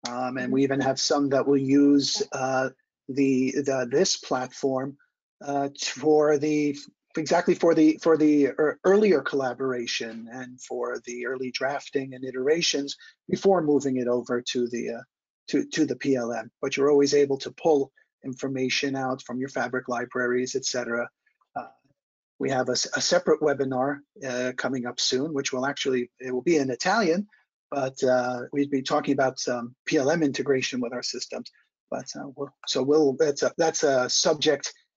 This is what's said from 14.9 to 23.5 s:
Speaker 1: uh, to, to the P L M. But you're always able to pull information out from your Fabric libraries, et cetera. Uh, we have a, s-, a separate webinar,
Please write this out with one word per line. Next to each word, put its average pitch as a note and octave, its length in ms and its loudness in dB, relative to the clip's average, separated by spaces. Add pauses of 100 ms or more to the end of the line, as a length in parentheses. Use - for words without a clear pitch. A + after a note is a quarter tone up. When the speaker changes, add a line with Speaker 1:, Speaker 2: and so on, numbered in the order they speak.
Speaker 1:
uh, A#2 100 -10 (480)
to, - 160 0
to D#3 200 0
the C3+ 120 -4
P C#3 180 0
L A#2+ 160 -2
M. A2+ 180 -8 (120)
But C3+ 160 -4
you're C#3 120 4
always C#3+ 240 6
able C#3 260 4
to A#2+ 120 -10
pull C#3+ 400 0 (320)
information C3+ 720 -4
out C3 280 -4
from B2 160 -8
your C3+ 100 -6
Fabric B2 400 -4
libraries, B2 680 -2
et C3 80 -2
cetera. A#2+ 460 -4 (480)
Uh, A#2+ 80 -10 (720)
we C3+ 140 -2
have B2+ 180 0
a, B2 40 0
s-, - 220 -2
a - 60 -2
separate F3 400 2
webinar, C#3 580 -2 (260)